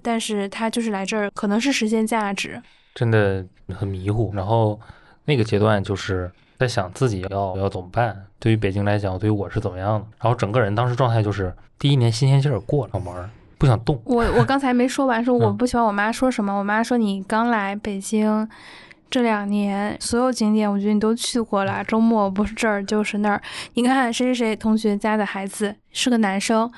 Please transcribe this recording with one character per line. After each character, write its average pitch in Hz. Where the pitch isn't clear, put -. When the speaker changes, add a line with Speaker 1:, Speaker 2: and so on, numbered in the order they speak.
Speaker 1:
但 233
是 202
他 226
就 233
是 226
来 196
这 202
儿， 202
可 -
能 208
是 269
实 226
现 220
价 214
值。 -
Speaker 2:
真 117
的 98
很 95
迷 95
糊。 104
然 95
后 107
那 147
个 113
阶 104
段 104
就 95
是 92
在 127
想 95
自 131
己 92
要， 95
要 98
怎 95
么 90
办， 113
对 113
于 -
北 107
京 101
来 104
讲， 95
对 104
于 107
我 98
是 107
怎 98
么 90
样 104
的。 107
然 117
后 117
整 104
个 123
人 104
当 120
时 123
状 123
态 113
就 104
是 95
第 143
一 143
年 117
新 135
鲜 139
劲 143
儿 104
过 139
了， 90
想 92
玩 87
儿， 92
不 -
想 120
动。 147
Speaker 1:
我， 233
我 240
刚 269
才 269
没 247
说 269
完， 233
说 254
我 220
不 208
喜 247
欢 233
我 214
妈 208
说 254
什 233
么， 196
Speaker 2:
嗯。 202
Speaker 1:
我 202
妈 214
说 247
：“你 196
刚 226
来 202
北 208
京 214
这 254
两 208
年， 202
所 233
有 254
景 214
点 214
我 202
觉 202
得 214
你 208
都 220
去 -
过 202
了， 196
周 220
末 226
不 196
是 208
这 226
儿 202
就 214
是 208
那 208
儿。 208
你 240
看 262
看 247
谁 247
谁 254
谁 226
同 220
学 208
家 214
的 208
孩 196
子 208
是 -
个 233
男 202
生， 226